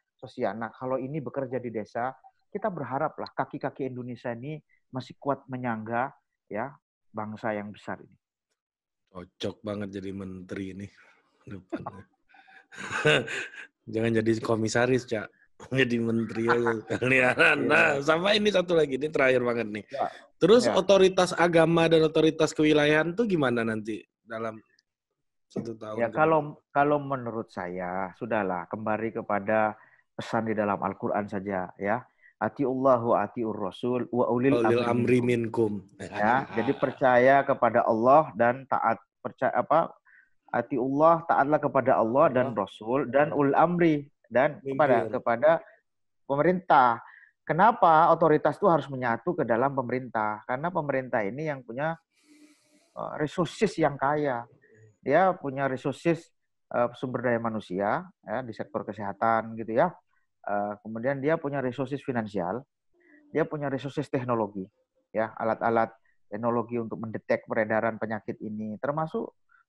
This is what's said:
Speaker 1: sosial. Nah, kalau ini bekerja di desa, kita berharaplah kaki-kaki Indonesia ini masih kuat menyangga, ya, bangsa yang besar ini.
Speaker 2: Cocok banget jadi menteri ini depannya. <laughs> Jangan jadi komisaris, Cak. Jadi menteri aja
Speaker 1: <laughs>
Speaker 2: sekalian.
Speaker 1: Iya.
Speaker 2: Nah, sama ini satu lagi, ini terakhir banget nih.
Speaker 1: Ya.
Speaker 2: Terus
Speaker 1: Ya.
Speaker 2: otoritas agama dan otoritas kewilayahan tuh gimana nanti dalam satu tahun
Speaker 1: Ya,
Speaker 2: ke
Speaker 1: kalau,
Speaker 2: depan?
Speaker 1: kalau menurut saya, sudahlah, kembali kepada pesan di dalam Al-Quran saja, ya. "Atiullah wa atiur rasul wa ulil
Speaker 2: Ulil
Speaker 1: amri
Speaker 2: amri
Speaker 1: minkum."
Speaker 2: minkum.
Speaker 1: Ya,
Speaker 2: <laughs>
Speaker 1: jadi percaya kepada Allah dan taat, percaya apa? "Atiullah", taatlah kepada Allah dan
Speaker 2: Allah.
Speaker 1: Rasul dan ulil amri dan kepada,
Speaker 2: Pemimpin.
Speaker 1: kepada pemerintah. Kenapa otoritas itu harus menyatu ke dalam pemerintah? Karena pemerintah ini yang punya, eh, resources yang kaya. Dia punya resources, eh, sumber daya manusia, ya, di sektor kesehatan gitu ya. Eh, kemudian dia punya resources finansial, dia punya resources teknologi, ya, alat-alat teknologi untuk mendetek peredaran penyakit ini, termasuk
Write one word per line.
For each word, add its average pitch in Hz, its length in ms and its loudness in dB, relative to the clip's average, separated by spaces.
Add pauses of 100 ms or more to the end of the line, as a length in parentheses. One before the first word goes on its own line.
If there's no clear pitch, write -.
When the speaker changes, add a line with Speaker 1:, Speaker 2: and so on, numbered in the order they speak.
(160)
Speaker 1:
sosial. 117 400 -6
Nah, 113 160 -8
kalau 127 240 -6
ini 131 240 -6
bekerja 127 400 -6
di 120 80 -8
desa, 113 480 -8 (320)
kita 208 240 -6
berharaplah 139 580 -6
kaki-kaki 135 600 -8
Indonesia 123 400 -10
ini 127 240 -10 (320)
masih - 280 -12
kuat 135 300 -6
menyangga, 123 680 -4 (360)
ya, 113 240 -8 (360)
bangsa 107 440 -8
yang 104 180 -6
besar 92 300 -12
ini. - 160 -20 (920)
Speaker 2:
Cocok 92 520 -10
banget 101 340 -8
jadi 98 180 -10
menteri 95 600 -10
ini 98 160 -12 (560)
depannya. 98 640 -14 (640)
<laughs> - 560 -2 (580)
Jangan 113 280 -2
jadi 110 260 2
komisaris, 120 680 0
Cak. 104 220 -6 (420)
Jadi 123 300 0
menteri 113 480 -2
aja 117 280 2
Speaker 1:
<laughs> 107 60 -6
Speaker 2:
sekalian. 123 300 -2
Speaker 1:
Iya. 131 480 4
Speaker 2:
Nah, 151 280 4 (120)
sama 165 340 2
ini 214 160 2
satu 180 240 0
lagi, 147 240 2
ini 143 100 -4
terakhir 131 360 2
banget 117 260 -2
nih. 104 180 -10
Speaker 1:
Ya. 123 200 -4 (300)
Speaker 2:
Terus 220 280 6
Speaker 1:
Ya. 220 80 2
Speaker 2:
otoritas 185 600 4
agama 165 520 4
dan 165 160 4
otoritas 156 500 2
kewilayahan 151 640 2
tuh 226 160 0
gimana 131 320 2
nanti 110 400 -6 (180)
dalam 113 380 -10 (880)
satu 113 300 -10
tahun 107 220 -12
Speaker 1:
Ya, 117 120 0
Speaker 2:
ke 151 60 -10
Speaker 1:
kalau, 160 240 4 (160)
Speaker 2:
depan? - 160 -20
Speaker 1:
kalau 147 260 2
menurut 123 500 -6
saya, 90 680 -6
sudahlah, 98 520 -4
kembali 110 460 -6
kepada 107 600 0 (360)
pesan 113 380 -4
di 110 60 0
dalam 104 240 -2
Al-Quran 101 480 -4
saja, 95 480 -6
ya. 104 260 -2 (380)
"Atiullah 131 580 2
wa 113 240 2
atiur 110 320 -4
rasul 113 560 -4
wa 120 180 0
ulil 123 300 2
Speaker 2:
Ulil 120 240 2
Speaker 1:
amri 120 80 -2
Speaker 2:
amri 120 300 2
Speaker 1:
minkum." 117 580 0
Speaker 2:
minkum. 95 320 -14
Speaker 1:
Ya, 107 400 2
Speaker 2:
<laughs> 190 80 -10
Speaker 1:
jadi 214 160 0
percaya 127 680 4
kepada 120 420 2
Allah 127 480 4
dan 120 320 0
taat, 113 320 0 (240)
percaya - 320 -4
apa? 139 400 0 (560)
"Atiullah", 139 760 2
taatlah 143 380 2
kepada 127 400 2
Allah 127 320 2
dan 127 160 0
Speaker 2:
Allah. 104 160 -4
Speaker 1:
Rasul 113 420 -6
dan 143 220 2
ulil 143 240 2
amri 165 560 2 (160)
dan 135 340 0
kepada, 135 440 2
Speaker 2:
Pemimpin. 110 100 -8
Speaker 1:
kepada 120 380 2 (720)
pemerintah. 151 640 4 (520)
Kenapa 170 680 6
otoritas 156 460 4
itu - 100 -8
harus 151 220 4
menyatu 127 480 -2
ke 156 80 0
dalam 123 320 0
pemerintah? 117 720 -4
Karena 143 240 -4
pemerintah 135 500 -2
ini 135 300 -6
yang 135 80 -8
punya, 139 400 -8 (960)
eh, - 240 -10
resources 165 580 -2
yang 143 240 0
kaya. 139 480 -2 (500)
Dia 170 380 2
punya 139 320 -4
resources, 147 640 -4 (380)
eh, 120 260 0
sumber 123 260 -6
daya 120 180 0
manusia, 110 680 -4 (140)
ya, 107 180 -6
di 120 140 -10
sektor 104 300 -8
kesehatan 113 720 -2
gitu 110 200 -6
ya. 170 160 2 (500)
Eh, 101 400 -4
kemudian 113 380 -6
dia 147 160 0
punya 143 240 -6
resources 131 400 -4
finansial, 107 640 -4 (680)
dia 151 140 -2
punya 147 240 -8
resources 135 400 -6
teknologi, 113 560 -2 (480)
ya, 110 240 -2
alat-alat 113 560 0 (340)
teknologi 117 540 -4
untuk 107 180 -8
mendetek 113 480 -4
peredaran 110 540 0
penyakit 110 400 -8
ini, 107 400 -8
termasuk 160 560 -6 (340)